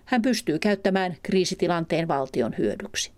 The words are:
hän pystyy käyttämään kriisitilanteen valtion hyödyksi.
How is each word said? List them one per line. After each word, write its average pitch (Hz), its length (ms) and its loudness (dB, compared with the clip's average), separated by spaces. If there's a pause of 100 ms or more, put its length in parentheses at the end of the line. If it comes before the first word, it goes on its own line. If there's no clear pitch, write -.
hän 247 180 2
pystyy 226 360 0
käyttämään 190 640 0
kriisitilanteen 170 840 0
valtion 135 500 0
hyödyksi. - 600 -4